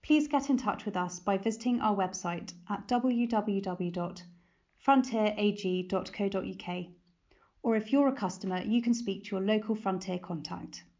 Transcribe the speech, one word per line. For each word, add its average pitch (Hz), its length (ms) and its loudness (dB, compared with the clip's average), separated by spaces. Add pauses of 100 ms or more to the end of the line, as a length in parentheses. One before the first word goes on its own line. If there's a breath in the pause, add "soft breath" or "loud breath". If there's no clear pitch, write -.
please 302 240 4
get 269 220 0
in 254 80 4
touch 233 260 -2
with 202 140 -4
us 175 200 -2
by 196 200 0
visiting 233 420 0
our 208 160 2
website 185 560 -2 (180)
at 202 200 -4
w 240 380 2
w 208 340 0
w 180 300 -4
dot 175 300 -6 (560 soft breath)
frontier 226 600 4
a 208 160 2
g 185 300 -2
dot 185 280 -2
co 202 160 -2
dot 196 180 -2
u 185 100 -8
k, 180 360 -8 (720 soft breath)
or 226 140 2
if 214 160 0
you're 277 160 6
a 269 40 0
customer, 190 480 -4
you 233 200 2
can 233 120 2
speak 196 300 -2
to 190 140 -4
your 190 80 0
local 214 280 2
Frontier 190 460 -2
contact. - 640 -8 (160)